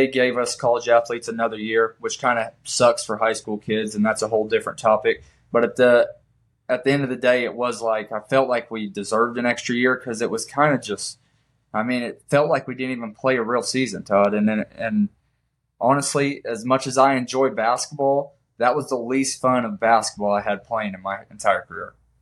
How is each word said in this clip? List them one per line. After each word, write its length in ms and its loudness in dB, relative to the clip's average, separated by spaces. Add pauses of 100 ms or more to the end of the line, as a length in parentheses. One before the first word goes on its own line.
A 20 4
gave 300 0
us 180 -2
college 320 0
athletes 400 2
another 300 -2
year, 420 0
which 200 -8
kinda 340 0 (100)
sucks 420 2
for 120 -4
high 160 2
school 260 -6
kids, 360 -4
and 100 2
that's 180 0
a 60 -2
whole 180 0
different 320 -2
topic. 440 2 (280)
But 120 2
at 120 -2
the, 340 6 (600)
at 140 -2
the 80 2
end 120 2
of 60 -2
the 60 -6 (140)
day, 140 4
it 100 -4
was 280 -4
like, 300 -2
I 100 -6
felt 280 2
like 220 -2
we 160 -6
deserved 500 -2
an 80 -2
extra 300 -2
year 220 2
'cause 240 -8
it 100 -2
was 140 -6
kinda 340 0
just, 400 -10 (540)
I 100 -2
mean, 180 -2
it 280 -8
felt 200 2
like 180 0
we 80 -8
didn't 220 -6
even 160 -10
play 240 0
a 60 0
real 200 -2
season, 400 -4
Todd. 300 4
And 140 2
then, 180 0 (120)
and 320 0 (720)
honestly, 640 0
as 200 -6
much 220 0
as 100 -6
I 180 6
enjoy 340 0
basketball, 840 -2 (220)
that 180 2
was 140 -6
the 60 -2
least 460 -2
fun 240 2
of 140 -8
basketball 540 2
I 80 0
had 220 -6
playing 300 -6
in 80 -14
my 180 -8 (100)
entire 320 -2
career. 320 -16 (280)